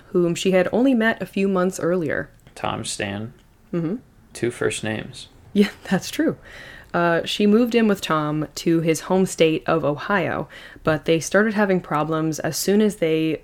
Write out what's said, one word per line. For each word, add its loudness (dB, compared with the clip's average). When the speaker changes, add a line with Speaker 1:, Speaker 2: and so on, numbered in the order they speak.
Speaker 1:
whom 2
she 0
had 2
only 4
met 2
a -6
few 0
months 0
earlier. -2
Speaker 2:
Tom -6
Stan. -6
Speaker 1:
Mm-hmm. -2
Speaker 2:
Two -2
first -4
names. -8
Speaker 1:
Yeah, 2
<laughs> -20
that's -4
true. 0
Uh, 2
she 0
moved 4
in 4
with 2
Tom -2
to 2
his 0
home 2
state 2
of 0
Ohio, -2
but 0
they 2
started 2
having 2
problems -2
as -4
soon 2
as 2
they 0